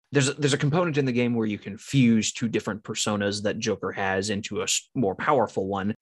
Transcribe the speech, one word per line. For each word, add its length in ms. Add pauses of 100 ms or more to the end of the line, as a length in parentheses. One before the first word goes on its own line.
(120)
There's 160
a, 60
there's 180
a 60
component 400
in 80
the 60
game 220
where 120
you 120
can 200
fuse 540
two 140
different 380
personas 600
that 140
Joker 340
has 380
into 300
a 40
s-, 300
more 200
powerful 540
one. 340